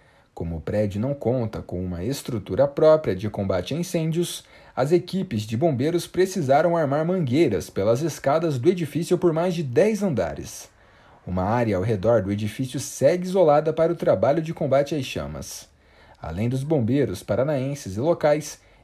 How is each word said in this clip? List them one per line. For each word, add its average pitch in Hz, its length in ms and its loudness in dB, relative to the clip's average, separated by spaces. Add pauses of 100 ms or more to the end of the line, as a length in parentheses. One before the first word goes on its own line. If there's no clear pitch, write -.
(340)
Como 82 240 -6
o 78 40 -8
prédio 104 380 -2
não 131 140 0
conta 117 480 -2
com 90 240 -8
uma 90 180 -6
estrutura 117 640 -2
própria 156 480 4
de 101 140 -4
combate 98 460 -2
a - 20 -2
incêndios, 165 640 -4 (320)
as 139 160 0
equipes 180 520 0
de 110 120 -6
bombeiros 156 520 0
precisaram 170 680 2
armar 156 300 0
mangueiras 151 640 0
pelas 110 320 2
escadas 156 560 0
do 120 100 -2
edifício 175 480 0
por 175 160 2
mais 170 220 0
de 170 80 -4
dez 185 400 2
andares. 90 720 -4 (540)
Uma 92 180 -2
área 110 340 2
ao 90 60 0
redor 107 400 2
do 95 80 -2
edifício 107 480 -4
segue 180 480 0
isolada 160 440 4
para 165 220 2
o - 20 -4
trabalho 156 460 2
de 160 140 -6
combate 143 400 0
às 135 100 -2
chamas. - 640 -10 (500)
Além 98 300 -4
dos 131 140 -2
bombeiros 131 580 0
paranaenses 131 720 -2
e 104 40 -4
locais, 151 600 0 (240)